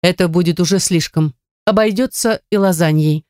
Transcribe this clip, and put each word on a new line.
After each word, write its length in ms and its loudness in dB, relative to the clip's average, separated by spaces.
Это 260 0
будет 320 0
уже 200 0
слишком. 540 -2
Обойдётся 760 0
и 60 0
лазаньей. 720 2